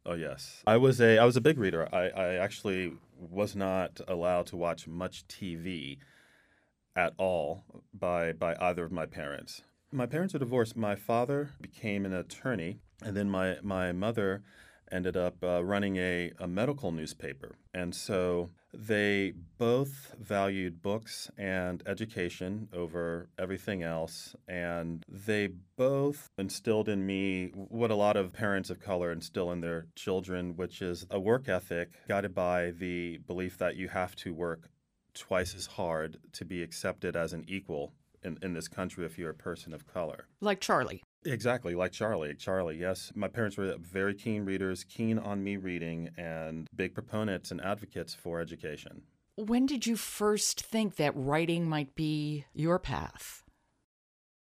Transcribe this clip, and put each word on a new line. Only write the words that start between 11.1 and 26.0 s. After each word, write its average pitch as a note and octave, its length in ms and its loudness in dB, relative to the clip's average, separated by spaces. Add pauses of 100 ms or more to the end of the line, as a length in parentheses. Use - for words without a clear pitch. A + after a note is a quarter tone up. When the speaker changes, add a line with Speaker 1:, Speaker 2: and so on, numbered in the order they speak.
Speaker 1:
became G2+ 440 -2
an F#2+ 80 -2
attorney, F#2 640 -4 (240)
and G#2+ 120 -4
then G2+ 140 2
my, F#2 320 2
my F#2 300 0
mother G2+ 500 0 (500)
ended F#2 260 0
up, F2+ 260 0
uh, F2 200 2
running G2 340 2
a, F2 420 0
a F2+ 80 -6
medical G#2+ 440 0
newspaper. D2 640 -8 (180)
And F2+ 220 -4
so F2+ 560 0 (200)
they G#2 640 2 (240)
both C3 640 2
valued G2 640 0
books G#2+ 560 -4
and F#2 500 0
education G2 840 -4
over E2+ 580 -4 (100)
everything F#2 420 -2
else. E2 540 -4 (120)
And E2+ 600 -4
they G2+ 420 0 (260)
both C#3 600 2